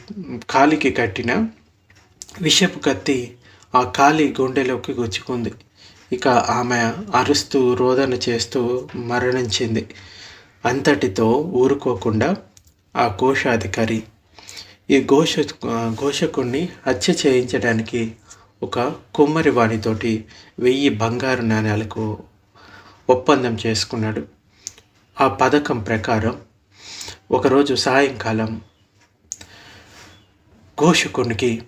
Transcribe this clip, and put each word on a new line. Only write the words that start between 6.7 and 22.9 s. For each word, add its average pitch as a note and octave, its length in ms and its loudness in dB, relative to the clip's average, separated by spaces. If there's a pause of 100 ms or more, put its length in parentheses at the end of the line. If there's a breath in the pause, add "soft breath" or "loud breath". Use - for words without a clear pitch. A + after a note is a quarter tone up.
అరుస్తూ C3 600 2
రోదన B2+ 400 2
చేస్తూ B2 800 -2
మరణించింది. A#2+ 920 -2 (760 loud breath)
అంతటితో B2+ 680 2
ఊరుకోకుండా C3 1040 0 (600)
ఆ A#2+ 120 2
కోశాధికారి A2+ 920 0 (880 loud breath)
ఈ C3+ 140 4
ఘోష-, D3 480 2 (120)
ఆ, A#2 360 -4
ఘోషకుణ్ణి C#3+ 680 -2 (180)
హత్య C3+ 280 0 (120)
చేయించడానికి A#2+ 880 0 (500 soft breath)
ఒక B2 300 -4 (220)
కుమ్మరి D3+ 360 4
వాడితోటి A2+ 760 0 (340 loud breath)
వెయ్యి C3+ 300 2
బంగారు A#2+ 540 -2
నాణేలకు A2 800 -2 (880 loud breath)